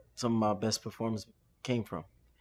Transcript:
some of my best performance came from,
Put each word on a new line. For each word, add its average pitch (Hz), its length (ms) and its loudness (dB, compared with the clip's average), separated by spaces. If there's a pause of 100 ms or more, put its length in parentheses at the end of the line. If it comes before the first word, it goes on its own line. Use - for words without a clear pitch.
(160)
some 117 180 0
of 113 60 4
my 107 140 4
best 107 300 0
performance 110 420 -4 (380)
came 120 220 0
from, 82 180 -8 (380)